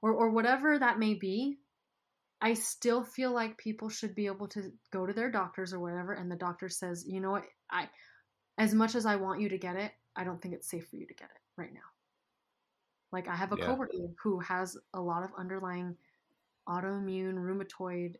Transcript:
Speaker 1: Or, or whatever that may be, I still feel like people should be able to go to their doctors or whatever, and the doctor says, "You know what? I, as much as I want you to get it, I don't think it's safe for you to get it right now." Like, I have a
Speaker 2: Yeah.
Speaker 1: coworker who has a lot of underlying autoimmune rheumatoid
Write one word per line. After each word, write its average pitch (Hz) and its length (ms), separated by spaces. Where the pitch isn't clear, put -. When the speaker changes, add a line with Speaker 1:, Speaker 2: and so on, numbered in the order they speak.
Speaker 1:
Or, 220 100
or 226 180
whatever 262 480
that 240 200
may 214 160
be, 208 440
I 220 140
still 233 500
feel 254 280
like 226 260
people 220 320
should 208 240
be 208 120
able 196 220
to 196 240
go 185 160
to 196 60
their 226 180
doctors 185 440
or 180 60
whatever, 175 340
and 180 180
the 175 40
doctor 175 340
says, 175 360
"You 190 140
know 190 120
what? 202 120
I, - 200
as 214 180
much 220 200
as 233 100
I 208 120
want 190 260
you 202 80
to 185 80
get 180 180
it, 208 160
I 185 80
don't 175 160
think 180 140
it's - 160
safe 165 180
for - 80
you - 100
to - 80
get - 160
it - 120
right 170 160
now." - 60
Like, 180 160
I 180 80
have 185 160
a 202 40
Speaker 2:
Yeah. - 20
Speaker 1:
coworker 185 640
who 196 180
has 185 360
a 185 80
lot 175 220
of 190 120
underlying 185 600
autoimmune 190 640
rheumatoid 180 840